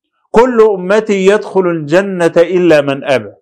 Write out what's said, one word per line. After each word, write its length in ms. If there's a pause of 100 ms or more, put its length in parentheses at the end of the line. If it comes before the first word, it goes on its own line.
(320)
"كل 300
أمتي 640
يدخل 420
الجنة 720
إلا 440
من 220
أبى". 280 (100)